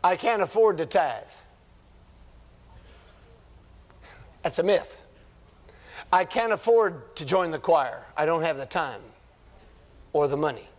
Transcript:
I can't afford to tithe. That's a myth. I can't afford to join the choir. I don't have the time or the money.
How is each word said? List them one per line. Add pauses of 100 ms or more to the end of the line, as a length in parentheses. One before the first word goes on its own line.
I
can't
afford
to
tithe. (3250)
That's
a
myth. (1080)
I
can't
afford
to
join
the
choir.
I
don't
have
the
time (1120)
or
the
money.